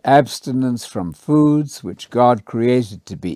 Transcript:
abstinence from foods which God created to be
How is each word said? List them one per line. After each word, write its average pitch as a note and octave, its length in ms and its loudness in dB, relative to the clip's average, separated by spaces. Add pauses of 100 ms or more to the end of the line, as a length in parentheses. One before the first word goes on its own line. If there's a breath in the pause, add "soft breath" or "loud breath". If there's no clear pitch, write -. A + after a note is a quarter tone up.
abstinence C3 800 0
from F2+ 260 -6
foods D3+ 720 0
which - 260 -12
God A#2+ 360 2
created A#2 600 -2
to F2 100 -12
be E2 180 -8